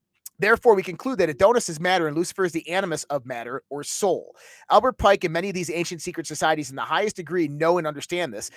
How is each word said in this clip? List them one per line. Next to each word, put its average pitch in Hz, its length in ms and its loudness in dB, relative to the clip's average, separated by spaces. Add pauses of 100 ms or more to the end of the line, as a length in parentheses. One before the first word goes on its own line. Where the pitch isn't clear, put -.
(380)
Therefore, 220 360 6
we 190 80 2
conclude 185 360 -6
that 262 100 4
Adonis 202 400 4
is 156 100 -8
matter 175 300 2
and 147 80 -4
Lucifer 180 280 -2
is 165 80 -2
the 165 180 -6
animus 175 340 -2
of 139 220 -4
matter 120 440 -8
or 143 140 -8
soul. - 500 -2 (360)
Albert 220 280 4
Pike 202 260 4
and 165 80 -2
many 180 180 -2
of 175 40 -8
these 170 160 -6
ancient 165 320 -6
secret 170 240 -8
societies 156 440 -2
in 135 60 -12
the 127 60 -6
highest 175 340 -2
degree 170 320 -2
know 160 300 2
and 160 80 -2
understand 151 460 -6
this. 104 240 -10